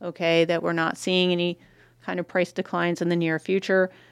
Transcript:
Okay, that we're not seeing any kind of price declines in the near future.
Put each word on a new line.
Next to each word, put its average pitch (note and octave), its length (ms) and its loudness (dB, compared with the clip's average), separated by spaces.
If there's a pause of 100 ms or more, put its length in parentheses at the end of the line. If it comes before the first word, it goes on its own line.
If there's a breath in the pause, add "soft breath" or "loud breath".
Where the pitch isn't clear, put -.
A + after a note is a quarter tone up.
Okay, E3 420 2
that E3 180 0
we're E3+ 100 -2
not E3 260 -2
seeing F3+ 340 2
any F3 260 -2 (460 soft breath)
kind F3+ 160 -6
of F3 80 -8
price F3+ 240 -2
declines F3 500 -2
in E3+ 60 0
the F3 80 2
near D#3+ 240 0
future. F#3+ 500 0 (220 soft breath)